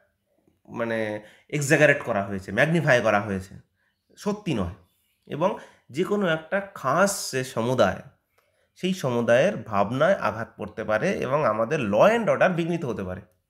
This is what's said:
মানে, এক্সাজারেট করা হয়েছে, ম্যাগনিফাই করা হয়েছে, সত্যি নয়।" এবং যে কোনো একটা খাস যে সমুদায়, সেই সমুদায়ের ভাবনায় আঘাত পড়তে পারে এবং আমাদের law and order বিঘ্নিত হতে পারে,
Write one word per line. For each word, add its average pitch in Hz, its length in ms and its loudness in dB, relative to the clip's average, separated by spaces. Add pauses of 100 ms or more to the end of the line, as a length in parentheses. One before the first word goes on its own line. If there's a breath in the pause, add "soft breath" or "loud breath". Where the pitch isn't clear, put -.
(680)
মানে, 110 520 -4 (300 loud breath)
এক্সাজারেট 143 520 4
করা 104 200 -2
হয়েছে, 98 300 -8
ম্যাগনিফাই 139 500 2
করা 104 180 4
হয়েছে, 98 340 -6 (600)
সত্যি 202 380 -4
নয়।" 90 200 -4 (520)
এবং 185 320 -2 (320 loud breath)
যে 143 140 -2
কোনো 202 220 0
একটা 160 340 -2
খাস 190 720 -2
যে 131 120 -2
সমুদায়, 117 580 0 (760)
সেই 185 180 -2
সমুদায়ের 123 640 2
ভাবনায় 113 580 0
আঘাত 107 420 -4
পড়তে 107 280 -10
পারে 107 260 0
এবং 139 340 -2
আমাদের 113 360 0
law 113 300 4
and 226 160 0
order 151 260 2
বিঘ্নিত 170 320 -2
হতে 104 180 -6
পারে, 92 180 -8 (280)